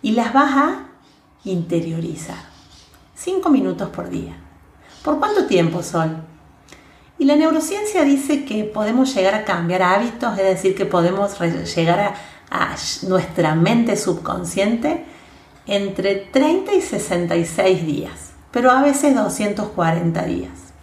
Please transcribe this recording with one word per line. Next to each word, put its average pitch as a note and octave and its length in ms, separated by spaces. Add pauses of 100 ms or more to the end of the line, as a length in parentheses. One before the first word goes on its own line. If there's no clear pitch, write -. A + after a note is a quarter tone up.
Y A3 80
las A3+ 220
vas C#4 240
a D#4+ 300 (580)
interiorizar. E3 960 (720)
Cinco F4+ 340
minutos G3 420
por F3 200
día. - 240 (720)
¿Por D4+ 160
cuánto G#4 260
tiempo, E3 380
Sol? D#3+ 400 (920)
Y C#4 100
la D4 100
neurociencia E4 640
dice C#4 420
que G#3+ 200
podemos A3 500
llegar G3 220
a G#3+ 80
cambiar F3 380
hábitos, G#3 540
es F#3+ 80
decir, F#3+ 300
que G3 100
podemos F#3+ 540
re-, E3+ 260
llegar E3+ 360
a, G3+ 140 (360)
a - 260 (300)
nuestra F3+ 480
mente G#3+ 420
subconsciente G3+ 1080 (600)
entre G3 500
treinta E4+ 580
y F4+ 60
sesenta F3 560
y E3+ 80
seis F3+ 420
días, - 460 (180)
pero B3 220
a C4 100
veces C#4+ 320
doscientos G#3 540
cuarenta E3 560
días. - 480 (100)